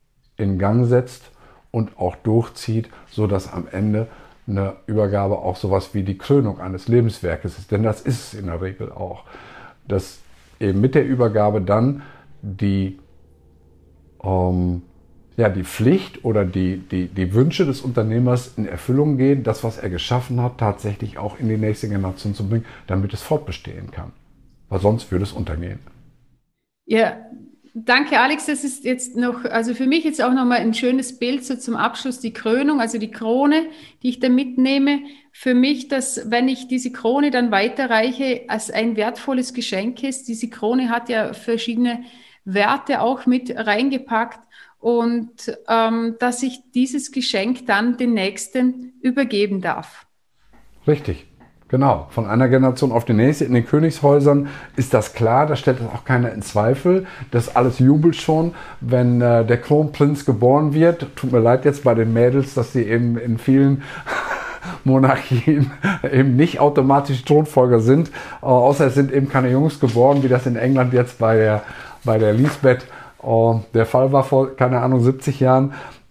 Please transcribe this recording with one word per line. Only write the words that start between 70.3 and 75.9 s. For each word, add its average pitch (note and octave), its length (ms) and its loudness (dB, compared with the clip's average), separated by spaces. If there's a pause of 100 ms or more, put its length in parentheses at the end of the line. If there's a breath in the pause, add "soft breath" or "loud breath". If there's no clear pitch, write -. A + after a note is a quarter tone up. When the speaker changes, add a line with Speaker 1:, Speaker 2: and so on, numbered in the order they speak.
Speaker 1:
in A#2+ 100 0
England B2+ 380 2
jetzt B2 240 0
bei A2+ 180 4
der, G#2+ 260 2 (400 loud breath)
bei A2 160 2
der G#2+ 140 4
Lisbeth, B2+ 540 2 (360 loud breath)
äh, A2+ 320 4 (200)
der A2+ 120 4
Fall C3 260 2
war C3+ 120 4
vor, C3 320 0
keine B2+ 240 2
Ahnung, B2+ 200 2
siebzig C3+ 400 0
Jahren. C3 340 4 (360 loud breath)